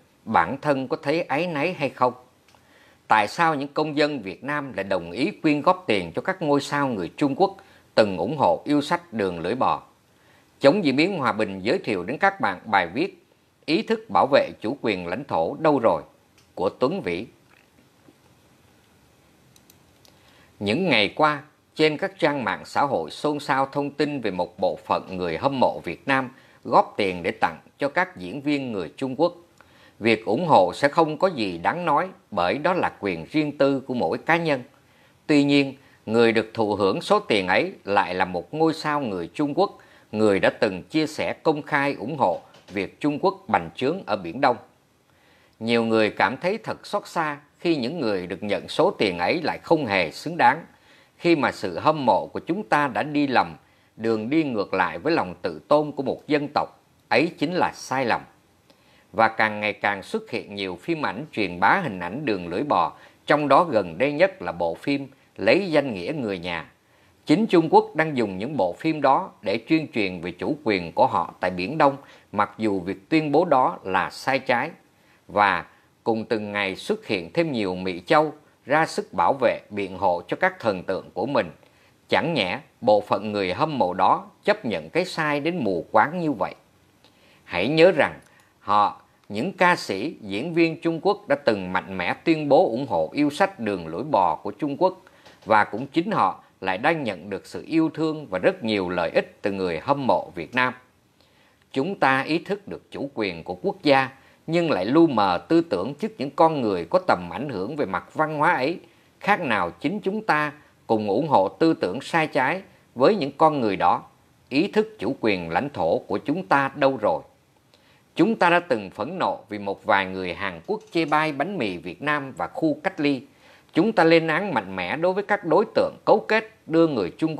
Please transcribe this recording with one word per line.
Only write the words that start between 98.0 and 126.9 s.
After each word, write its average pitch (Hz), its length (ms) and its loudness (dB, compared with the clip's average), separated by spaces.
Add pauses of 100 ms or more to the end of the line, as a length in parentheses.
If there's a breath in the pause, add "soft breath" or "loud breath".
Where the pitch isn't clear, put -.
và 92 120 -4
rất 160 260 0
nhiều 101 240 0
lợi 87 220 -2
ích - 320 -4
từ 104 100 -2
người 90 280 -4
hâm 139 260 -2
mộ 90 280 0
Việt 82 200 -10
Nam. 127 200 0 (1000 soft breath)
Chúng 156 220 -2
ta 135 260 2
ý 156 180 -2
thức 190 300 -10
được - 220 -14
chủ 196 240 -10
quyền 90 300 -6
của 90 180 -10
quốc 190 200 -4
gia, 135 260 4 (380 soft breath)
nhưng 165 240 0
lại 92 140 0
lu 151 220 6
mờ 101 420 0
tư 165 120 4
tưởng 117 340 -2
trước 220 240 -8
những 135 120 -6
con 160 300 4
người 95 240 0
có 180 140 0
tầm 90 320 -2
ảnh 113 180 -8
hưởng 113 280 -6
về 139 100 -2
mặt 92 280 -6
văn 151 240 -2
hóa 160 140 2
ấy, 156 280 -2 (400 soft breath)
khác 196 200 0
nào 104 300 0
chính 190 300 -4
chúng 208 220 -4
ta 151 300 0 (340 loud breath)
cùng 107 220 0
ủng 131 200 0
hộ 101 200 4
tư 165 260 2
tưởng 104 260 -4
sai 156 260 -2
trái 151 360 -2 (320 soft breath)
với 160 220 4
những 139 160 -4
con 151 280 2
người 104 160 0
đó. 90 260 2 (460)
Ý 156 200 2
thức 214 300 0
chủ - 220 -4
quyền 90 300 0
lãnh 104 200 0
thổ 87 280 0
của - 200 -4
chúng 180 280 -4
ta 139 300 2
đâu 135 200 2
rồi? 92 260 0 (920 soft breath)
Chúng 214 220 4
ta 180 140 4
đã 175 100 4
từng 107 300 -4
phẫn 147 280 -8
nộ 101 300 -2
vì 107 100 -8
một 98 260 -8
vài 98 220 2
người 92 280 -6
Hàn 90 320 -8
Quốc 214 140 -4 (120)
chê 165 120 0
bai 156 280 0
bánh 160 260 -6
mì 101 180 -2
Việt 85 260 -12
Nam 139 300 -4
và 87 140 -8
khu - 360 -2
cách 190 180 -4
ly. 143 220 0 (500 soft breath)
Chúng 202 200 2
ta 180 120 4
lên 165 220 6
án 165 280 -2
mạnh 95 220 -4
mẽ 92 200 -4
đối 175 160 0
với 202 120 -4
các 202 200 -2
đối 170 200 4 (100)
tượng 87 200 0 (100)
cấu 208 240 4
kết 220 220 0 (160)
đưa 165 200 4
người 107 240 0